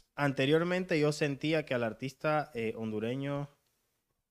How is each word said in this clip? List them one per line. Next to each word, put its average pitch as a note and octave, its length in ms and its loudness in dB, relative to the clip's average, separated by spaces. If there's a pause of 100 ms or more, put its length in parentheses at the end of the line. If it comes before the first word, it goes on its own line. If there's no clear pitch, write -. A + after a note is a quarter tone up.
(160)
anteriormente D#3+ 840 2
yo D3 140 4
sentía D3+ 520 0
que - 80 -4
al A#2+ 120 0
artista, C#3+ 680 -2
eh, A2+ 220 -2
hondureño B2 720 -4 (840)